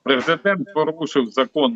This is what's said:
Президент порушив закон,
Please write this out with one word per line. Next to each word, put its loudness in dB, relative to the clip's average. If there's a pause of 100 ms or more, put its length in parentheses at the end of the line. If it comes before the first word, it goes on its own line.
Президент 0
порушив 0
закон, 0